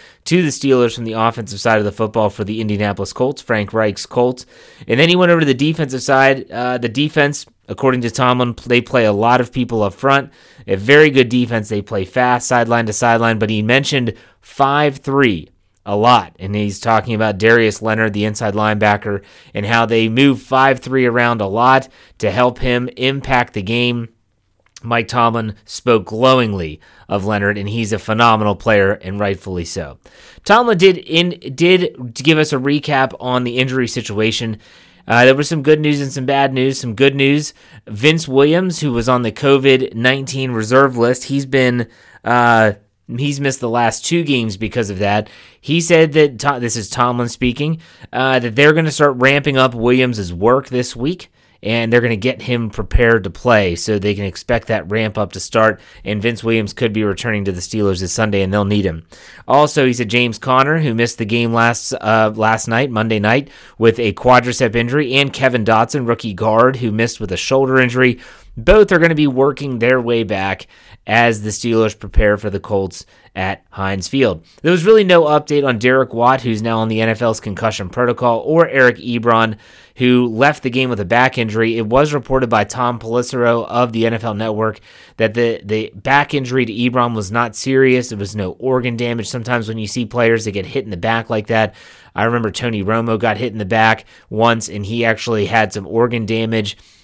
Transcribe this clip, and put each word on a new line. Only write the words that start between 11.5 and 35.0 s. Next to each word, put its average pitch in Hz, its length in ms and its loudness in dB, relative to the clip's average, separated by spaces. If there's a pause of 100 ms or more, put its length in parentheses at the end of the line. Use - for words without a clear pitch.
They 104 100 -4
play 98 240 -6
fast, 123 420 0
sideline 117 380 2
to 107 80 -4
sideline. 117 460 2
But 107 100 -2
he 107 140 -2
mentioned 123 500 0 (300)
five 139 560 0
three 131 500 0 (380)
a 101 100 -2
lot. 107 420 2
And 98 160 -8
he's 104 260 -4
talking 113 340 0
about 107 240 -2
Darius 113 420 4
Leonard, 110 320 -2
the 104 140 -2
inside 107 260 -4
linebacker, 104 720 0 (300)
and 101 100 -6
how 117 220 2
they 113 240 2
move 131 320 2
five 131 380 2
three 131 260 0
around 120 340 0
a 101 60 -2
lot 123 420 2 (300)
to 107 120 -2
help 123 280 0
him 123 400 -2
impact 131 560 -2
the 101 80 -6
game. 117 480 -2 (720)
Mike 117 260 -2
Tomlin 113 560 0
spoke 113 400 0
glowingly 107 760 0 (280)
of 98 160 -2
Leonard, 101 320 0
and 101 120 -8
he's 110 260 -4
a 98 40 -2
phenomenal 110 560 2
player, 101 380 2
and 101 260 -10
rightfully 95 460 -4
so. 76 340 -12 (460)
Tomlin 226 320 4
did 180 220 6
in, 170 320 0 (240)
did 170 600 0
give 156 220 2
us 151 160 0
a 139 60 0
recap 139 600 0
on 127 240 -2
the 120 140 -6
injury 127 320 0
situation. 110 720 -4 (500)